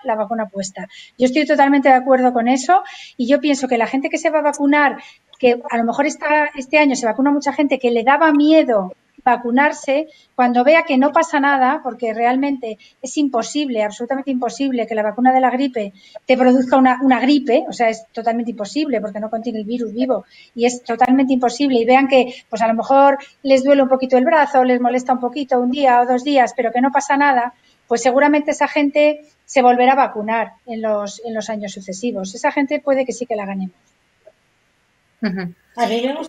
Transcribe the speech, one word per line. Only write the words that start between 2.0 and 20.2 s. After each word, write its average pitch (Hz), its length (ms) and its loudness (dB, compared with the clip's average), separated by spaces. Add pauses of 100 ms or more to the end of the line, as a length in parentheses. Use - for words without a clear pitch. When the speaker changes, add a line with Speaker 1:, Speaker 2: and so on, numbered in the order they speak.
Speaker 1:
con 226 160 0
eso 339 340 2 (360)
y 233 100 -2
yo 277 100 4
pienso 269 300 -2
que 247 80 0
la 226 100 0
gente 277 220 -4
que 320 80 -4
se 311 140 -4
va 311 80 0
a 302 40 0
vacunar, 285 540 0 (420)
que 240 220 2 (100)
a 240 60 -2
lo 233 80 0
mejor 233 220 -2
esta, 302 400 0 (100)
este 277 220 -2
año 277 180 4
se - 80 -6
vacuna 233 260 0
mucha 285 220 0
gente 277 260 0
que 247 120 -2
le 233 140 0
daba 302 280 4
miedo 294 640 2 (300)
vacunarse, 269 840 0 (260)
cuando 247 300 2
vea 330 200 4
que 302 120 -2
no 277 160 2
pasa 320 260 0
nada, 277 440 0
porque 226 320 -6
realmente 247 640 -2 (240)
es 262 160 -12
imposible, 254 640 -2
absolutamente 240 480 -6
imposible 247 560 -4
que 226 80 -8
la 214 80 -2
vacuna 240 320 2
de 262 60 2
la 254 100 2
gripe 247 420 -4 (320)
te 254 140 2
produzca 254 400 4
una, 254 240 4
una 262 180 2
gripe, 262 480 2
o - 40 -10
sea, 226 180 0
es 220 220 -8
totalmente 233 400 -4
imposible 226 500 -4
porque 208 180 -10
no 220 80 -8
contiene 220 300 -8
el 208 80 -10
virus 233 260 -8
vivo 240 320 -4 (300)